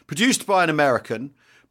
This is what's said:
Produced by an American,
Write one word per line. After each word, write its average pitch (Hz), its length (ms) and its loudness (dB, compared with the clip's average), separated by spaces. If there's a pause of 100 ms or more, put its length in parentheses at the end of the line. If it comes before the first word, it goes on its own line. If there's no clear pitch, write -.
Produced 208 380 0
by 190 180 2
an 160 60 0
American, 135 640 -2 (380)